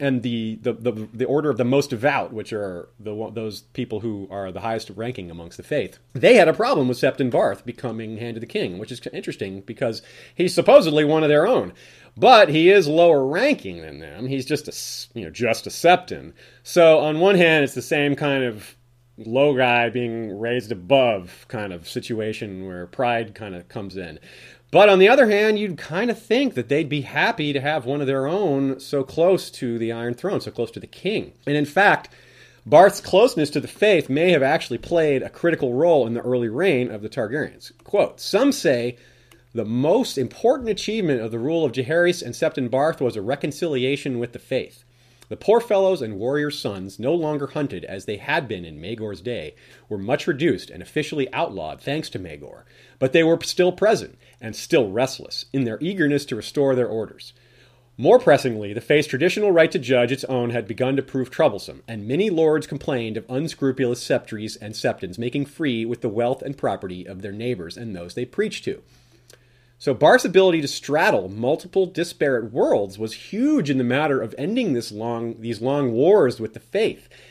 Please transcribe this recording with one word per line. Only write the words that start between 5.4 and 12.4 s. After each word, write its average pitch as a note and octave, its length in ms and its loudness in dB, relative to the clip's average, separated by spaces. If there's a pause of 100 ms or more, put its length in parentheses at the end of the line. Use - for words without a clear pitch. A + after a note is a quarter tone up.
the - 60 -16
faith. B2 360 -6 (160)
They E3+ 200 6
had F3+ 140 8
a D#3+ 40 4
problem G#3 360 0
with B2 100 -2
Septon C3 320 0
Barth A2 340 0
becoming A2+ 520 -10
Hand A2+ 200 -10
of A2+ 40 -10
the A2+ 60 -12
King, A#2 320 -6
which G#2+ 120 -12
is B2 100 -14 (120)
interesting G2+ 480 -10
because A2+ 420 -6 (320)
he's F3 200 0
supposedly E3 500 6
one D#3 180 2
of D3+ 60 2
their D3 180 6
own. C3+ 260 0 (440)
But G#3+ 320 8